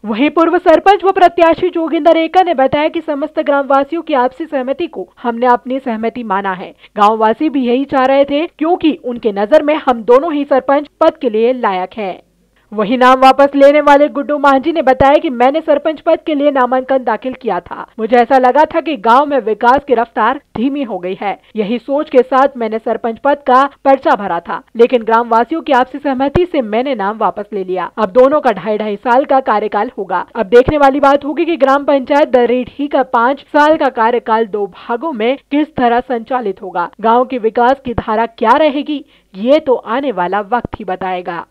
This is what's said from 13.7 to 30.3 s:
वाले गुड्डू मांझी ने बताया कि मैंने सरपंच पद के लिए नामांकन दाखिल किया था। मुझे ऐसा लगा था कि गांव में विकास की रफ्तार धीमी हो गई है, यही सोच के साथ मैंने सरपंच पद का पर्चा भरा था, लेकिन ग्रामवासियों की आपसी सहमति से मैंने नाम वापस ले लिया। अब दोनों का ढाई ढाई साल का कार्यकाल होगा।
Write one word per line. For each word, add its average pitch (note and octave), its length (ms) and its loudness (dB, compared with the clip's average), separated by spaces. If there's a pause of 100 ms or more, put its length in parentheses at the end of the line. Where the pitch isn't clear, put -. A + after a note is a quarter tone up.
वाले C#4+ 260 4
गुड्डू C#4+ 300 -4
मांझी C#4 340 2
ने D#4+ 100 -2
बताया C4+ 340 2
कि D#4 140 0
मैंने C4 320 0
सरपंच D4+ 380 0
पद D#4+ 260 0
के D#4 100 -2
लिए C#4+ 160 0
नामांकन C4 520 0
दाखिल A#3 300 -4
किया G3 260 -6
था। - 280 -14 (120)
मुझे A3+ 160 0
ऐसा A#3+ 220 4
लगा B3+ 280 4
था D#4+ 160 -4
कि C#4+ 160 -6
गांव A#3+ 280 2
में C#4 140 -2
विकास A#3 480 0
की B3+ 60 0
रफ्तार A#3+ 480 -2 (160)
धीमी C#4 260 -4
हो G#3+ 160 -8
गई F#3 220 -8
है, G3+ 200 -6 (140)
यही G#3+ 240 -2
सोच C#4+ 300 -4
के C#4 80 2
साथ C4 300 2 (100)
मैंने A3+ 220 -6
सरपंच A3+ 400 -6
पद C#4 180 0 (100)
का C4 220 4 (160)
पर्चा C4+ 300 2
भरा F#3 240 -6
था, E3+ 240 -10 (120)
लेकिन A#3 280 2
ग्रामवासियों A#3 580 0
की D4+ 120 -2
आपसी - 240 0
सहमति C#4 480 -2
से D#4+ 160 -4
मैंने A#3+ 340 -4
नाम G#3 220 -4
वापस G#3 360 -4
ले F#3+ 100 -6
लिया। F3+ 340 -6
अब G#3+ 140 -2
दोनों C4+ 300 4
का B3+ 100 0
ढाई G3+ 260 -4
ढाई G#3+ 180 -4
साल B3+ 300 0
का C4+ 140 2
कार्यकाल G#3+ 580 -2
होगा। F#3+ 280 -6 (100)